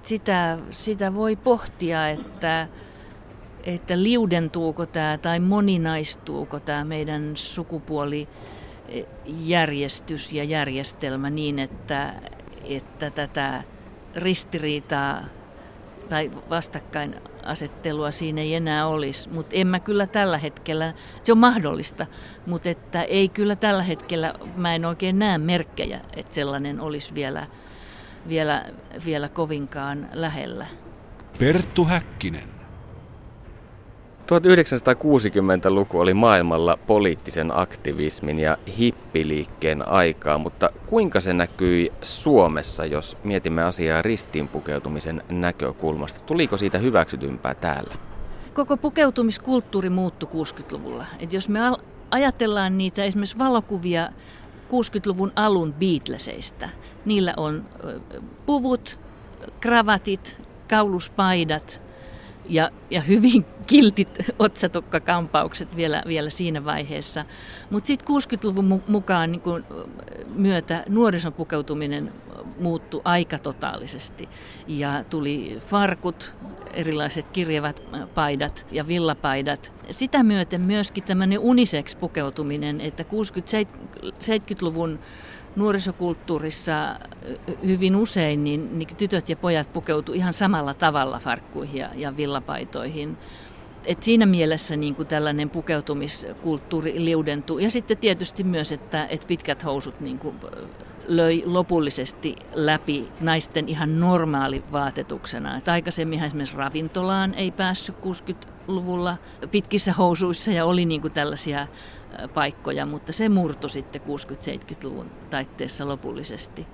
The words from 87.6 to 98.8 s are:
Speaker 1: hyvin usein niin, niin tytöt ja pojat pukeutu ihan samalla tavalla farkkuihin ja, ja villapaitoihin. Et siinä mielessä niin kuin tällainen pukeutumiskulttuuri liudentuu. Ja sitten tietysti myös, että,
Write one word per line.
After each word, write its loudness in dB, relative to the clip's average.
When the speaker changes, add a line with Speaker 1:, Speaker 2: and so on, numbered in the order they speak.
Speaker 1:
hyvin 4
usein 2
niin, -2
niin -8
tytöt 0
ja 0
pojat 0
pukeutu -2
ihan 0
samalla 2
tavalla 2
farkkuihin -6
ja, -6
ja -6
villapaitoihin. -6
Et -2
siinä 8
mielessä 4
niin 0
kuin -4
tällainen 0
pukeutumiskulttuuri -4
liudentuu. 0
Ja 4
sitten 0
tietysti 0
myös, 0
että, -4